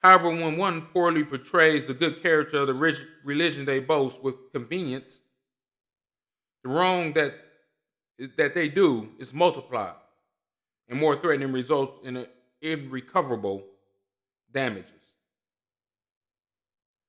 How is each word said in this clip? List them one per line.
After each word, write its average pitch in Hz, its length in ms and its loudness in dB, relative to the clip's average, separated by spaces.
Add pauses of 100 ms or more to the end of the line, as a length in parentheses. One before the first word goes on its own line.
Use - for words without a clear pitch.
However, 185 280 8
when 165 260 -2
one 175 260 -2
poorly 165 420 2
portrays 147 640 2
the 131 80 -6
good 160 280 -2
character 156 360 0
of 139 100 2
the 131 60 0
rig-, 139 320 0 (160)
religion 143 440 -2
they 135 140 0
boast 135 420 0
with 131 300 -8
convenience, 135 680 -8 (1400)
the 127 80 -8
wrong 175 420 0
that, 147 220 0 (1000)
that 147 180 0
they 165 140 0
do 143 500 0
is 127 160 -18
multiplied, 127 600 -2 (920)
and 127 100 -8
more 151 180 2
threatening 139 360 -2
results 135 520 -2
in 127 120 -10
a 123 100 -10 (360)
irrecoverable 127 1000 -4 (880)
damages. 117 380 -6 (2250)